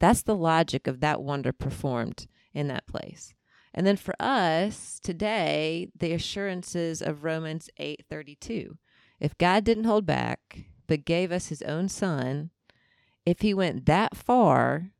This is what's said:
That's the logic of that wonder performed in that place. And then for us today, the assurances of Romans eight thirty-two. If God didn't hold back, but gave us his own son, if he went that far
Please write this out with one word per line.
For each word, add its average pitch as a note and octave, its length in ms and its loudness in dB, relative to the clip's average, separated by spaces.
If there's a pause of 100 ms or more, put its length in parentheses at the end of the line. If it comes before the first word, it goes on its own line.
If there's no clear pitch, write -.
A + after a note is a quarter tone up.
That's G#3 220 6
the G#3+ 140 0
logic E3 520 2
of C3 140 -4
that D3+ 200 0
wonder C#3 300 -2
performed C3 760 -4 (260)
in C#3+ 160 -4
that - 180 -8
place. - 460 -14 (400)
And F3+ 120 -2
then G3 120 4
for - 220 -8
us G3 840 0
today, E3 920 -2
the E3 180 -2
assurances F3+ 880 -4
of D3 220 -6
Romans D#3+ 540 -6
eight D3 320 -10
thirty-two. D3+ 680 -10 (420)
If - 180 -2
God F#3 260 4
didn't A3+ 200 2
hold A3 220 4
back, - 600 -4 (220)
but D3+ 180 0
gave E3+ 260 0
us F3 160 -4
his D3+ 140 -10
own E3 260 -4
son, D3 600 -4 (760)
if F3 160 2
he G#3 120 4
went F3 320 0
that F#3 320 4
far D#3 720 4 (100)